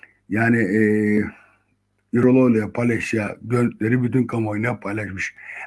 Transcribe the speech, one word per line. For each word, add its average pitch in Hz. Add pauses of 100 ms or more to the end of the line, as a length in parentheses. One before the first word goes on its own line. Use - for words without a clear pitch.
(300)
Yani, 113
e, 107 (1300)
üroloğuyla 120
paylaşacağı 113
görüntüleri 120
bütün 123
kamuoyuna 110
paylaşmış. 98 (320)